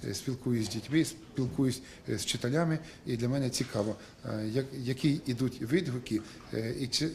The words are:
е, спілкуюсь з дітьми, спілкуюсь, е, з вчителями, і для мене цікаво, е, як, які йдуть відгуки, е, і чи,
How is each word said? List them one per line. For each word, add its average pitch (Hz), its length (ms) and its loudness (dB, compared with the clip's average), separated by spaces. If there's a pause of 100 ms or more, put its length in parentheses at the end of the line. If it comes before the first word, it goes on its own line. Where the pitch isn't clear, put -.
е, 101 60 -2
спілкуюсь 120 520 0
з - 20 -4
дітьми, 127 360 2
спілкуюсь, - 760 0 (280)
е, 110 100 0
з - 40 -4
вчителями, 156 560 2 (280)
і 123 100 0
для 120 120 2
мене 131 220 2
цікаво, 107 460 0 (280)
е, 107 280 -2
як, 131 140 2 (120)
які 135 480 2
йдуть 123 360 0
відгуки, 123 580 2 (340)
е, 113 260 0
і 135 60 0
чи, 151 280 0